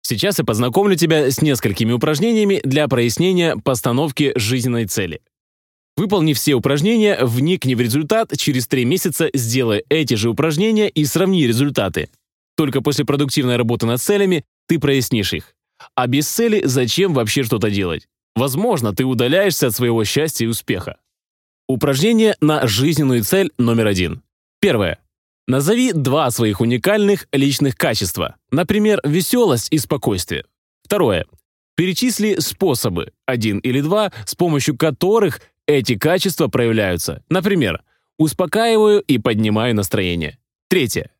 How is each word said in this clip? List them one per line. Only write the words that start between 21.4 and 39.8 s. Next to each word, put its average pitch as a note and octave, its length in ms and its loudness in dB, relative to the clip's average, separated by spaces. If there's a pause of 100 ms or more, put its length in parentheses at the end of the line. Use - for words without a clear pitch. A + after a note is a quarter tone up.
Упражнение F3 720 2
на D3+ 260 2
жизненную C3 560 0
цель G2+ 340 0
номер A#2 300 2
один. G2 360 -2 (380)
Первое. A#2 380 0 (480)
Назови G3 460 0
два C#3 380 0
своих A2 300 0
уникальных F#3+ 720 0
личных C#3 440 0
качества, G2 600 -4 (140)
например, G3 540 0
весёлость E3 680 0
и D#3+ 80 2
спокойствие. G#2 680 -4 (380)
Второе. C3+ 440 0 (500)
Перечисли G3+ 640 0
способы, A2+ 760 -2 (140)
один A2 320 -2
или B2+ 220 -2
два, F#3+ 320 0 (140)
с - 80 -10
помощью D3+ 420 0
которых F3+ 640 0 (260)
эти C3+ 300 2
качества D#3+ 520 0
проявляются. G#2+ 800 -2
Например, E3 540 0 (360)
успокаиваю G#3 840 2
и C3 180 0
поднимаю A2 560 0
настроение. F2+ 640 -2 (300)